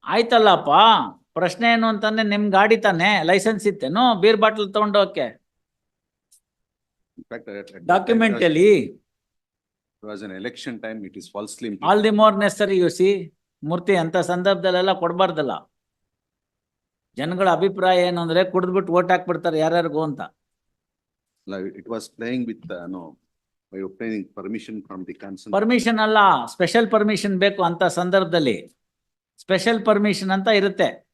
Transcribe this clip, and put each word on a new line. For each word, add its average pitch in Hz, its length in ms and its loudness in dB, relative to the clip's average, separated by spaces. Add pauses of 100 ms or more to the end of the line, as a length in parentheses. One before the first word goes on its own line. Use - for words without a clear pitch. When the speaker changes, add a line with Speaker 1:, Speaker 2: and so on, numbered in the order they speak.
(120)
Speaker 1:
ಆಯ್ತಲ್ಲಪ್ಪ, 220 580 4 (680)
ಪ್ರಶ್ನೆ 180 360 -2
ಏನು 226 180 0
ಅಂತಂದ್ರೆ 214 320 -2 (100)
ನಿಮ್ 208 120 0 (100)
ಗಾಡಿ 220 200 6 (100)
ತಾನೆ, 185 240 2 (200)
ಲೈಸೆನ್ಸ್ 196 400 0
ಇತ್ತೇನೋ 190 340 -2 (180)
ಬೀರ್ 214 220 4
ಬಾಟಲ್ 214 320 0
ತಗೊಂಡೋಗಕ್ಕೆ? 196 500 0 (1900)
Speaker 2:
In - 120 -20
fact, 117 180 -14
at, 101 80 -14
at 101 100 -14
that - 80 -20
time 175 180 -16
Speaker 1:
ಡಾಕ್ಯುಮೆಂಟ್ 220 460 2
Speaker 2:
it - 40 0
was, 175 80 4
Speaker 1:
ಅಲ್ಲಿ 175 200 4 (1300)
Speaker 2:
it - 140 -20
was 101 160 -12
an 95 120 -14
election 120 340 -12 (100)
time, 110 240 -12
it - 120 -20
is - 140 -20
falsely 107 360 -10
imputed. 104 200 -6
Speaker 1:
All 208 180 4
the 214 120 0
more 214 140 4 (100)
necessary, 196 400 0
you 170 160 0
see. 196 140 4 (480)
ಮೂರ್ತಿ, 175 400 -2
ಅಂತ 165 140 -4 (160)
ಸಂದರ್ಭದಲ್ಲೆಲ್ಲ 180 600 0 (100)
ಕೊಡ್ಬಾರ್ದಲ್ಲ. 170 520 -2 (1700)
ಜನಗಳ 180 280 0 (100)
ಅಭಿಪ್ರಾಯ 185 500 2
ಏನು 175 160 -4
ಅಂದ್ರೆ 165 160 0 (140)
ಕುಡಿದ್ಬಿಟ್ಟು 185 420 -2
ಓಟ್ 180 160 2
ಹಾಕ್ಬಿಡ್ತಾರೆ 175 500 -2
ಯಾರ್ಯಾರಿಗೂ 160 460 -2
ಅಂತ. 139 140 -10 (1300)
Speaker 2:
No, 98 80 -8 (220)
it - 140 -20
was 110 100 -8 (120)
playing 123 340 -6
with, - 140 -12 (140)
uh, 87 160 -14
no, 90 80 -12 (680)
by 95 140 -10
obtaining 107 380 -8 (140)
permission 107 380 -12 (100)
from 92 220 -14
the 90 140 -14
concerned. 98 340 -14
Speaker 1:
ಪರ್ಮಿಷನ್ 226 500 0
ಅಲ್ಲ, 220 120 2 (360)
ಸ್ಪೆಷಲ್ 220 400 0
ಪರ್ಮಿಷನ್ 208 500 0
ಬೇಕು 196 260 0
ಅಂತ 170 120 -2 (160)
ಸಂದರ್ಭದಲ್ಲಿ. 175 580 0 (840)
ಸ್ಪೆಷಲ್ 208 460 0
ಪರ್ಮಿಷನ್ 208 480 2
ಅಂತ 190 120 -2 (120)
ಇರುತ್ತೆ. 190 280 0 (260)